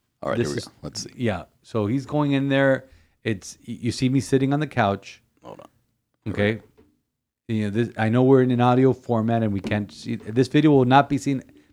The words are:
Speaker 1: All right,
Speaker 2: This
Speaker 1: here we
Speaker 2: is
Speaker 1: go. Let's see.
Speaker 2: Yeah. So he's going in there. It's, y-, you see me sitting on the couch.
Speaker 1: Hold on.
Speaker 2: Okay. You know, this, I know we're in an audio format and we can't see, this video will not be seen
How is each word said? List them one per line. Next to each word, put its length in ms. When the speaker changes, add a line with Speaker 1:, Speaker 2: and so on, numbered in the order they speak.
Speaker 1:
All 80
right, 80
Speaker 2:
This 100
Speaker 1:
here 60
we 40
Speaker 2:
is 80
Speaker 1:
go. 60
Let's 200
see. 140
Speaker 2:
Yeah. 280
So 240
he's 200
going 260
in 160
there. 380
It's, 360
y-, 140
you 100
see 160
me 120
sitting 340
on 60
the 60
couch. 560
Speaker 1:
Hold 180
on. 720
Speaker 2:
Okay. 280
You 160
know, 60
this, 280
I 100
know 140
we're 200
in 80
an 120
audio 320
format 480
and 100
we 80
can't 320
see, 240
this 320
video 220
will 160
not 240
be 80
seen 240